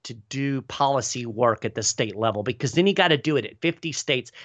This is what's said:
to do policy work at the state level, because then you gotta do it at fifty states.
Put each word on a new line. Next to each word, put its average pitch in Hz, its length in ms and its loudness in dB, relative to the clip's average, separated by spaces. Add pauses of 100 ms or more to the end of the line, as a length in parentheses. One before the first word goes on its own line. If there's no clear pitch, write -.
to 120 120 -12
do 135 480 -4
policy 131 640 -2
work 113 380 2
at 107 100 -6
the 110 80 -4
state 107 320 -2
level, 107 260 0
because 120 300 -4
then 170 160 4
you 196 80 4
gotta 175 200 4
do 151 220 0
it 110 80 0
at - 160 -16
fifty 165 300 -2
states. 127 400 -4 (140)